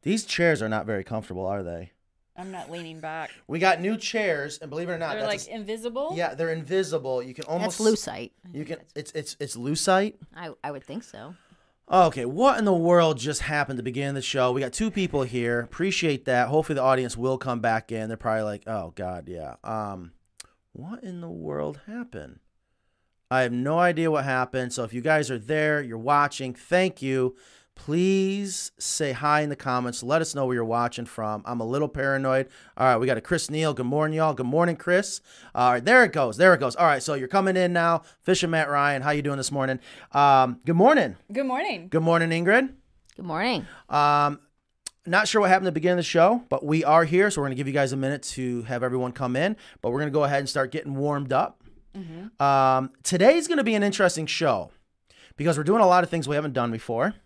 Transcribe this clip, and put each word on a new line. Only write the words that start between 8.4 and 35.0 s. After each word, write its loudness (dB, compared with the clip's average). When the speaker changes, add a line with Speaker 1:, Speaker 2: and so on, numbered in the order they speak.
Speaker 1:
You -8
Speaker 3:
think -16
Speaker 1:
can, -10
Speaker 3:
that's -12
Speaker 1:
it's, -10
it's, -20
it's -8
lucite? 0
Speaker 3:
I, -14
I -8
would -12
think -12
so. -18
Speaker 1:
Okay, 4
what 2
in 0
the 4
world 4
just -4
happened -2
to -8
begin -4
the -4
show? 0
We 0
got -6
two -2
people 0
here. -2
Appreciate -2
that. 2
Hopefully 0
the -2
audience 2
will -2
come -4
back -2
in. -6
They're -8
probably -2
like, -6
"Oh, -8
God, -10
yeah." -12
Um, -8
what -14
in -12
the -12
world -8
happened? -14
I 0
have 0
no -2
idea 2
what 0
happened. -4
So -4
if -10
you -8
guys 0
are -4
there, 0
you're -10
watching, 0
thank -2
you. -2
Please 0
say -4
hi 2
in -2
the -6
comments. -4
Let 2
us -4
know -2
where 0
you're 0
watching -2
from. -6
I'm -6
a -4
little -2
paranoid. 0
All 2
right, 6
we 0
got 2
a -6
Chris -2
Neal. 0
Good -4
morning, -2
y'all. 2
Good -6
morning, 2
Chris. 0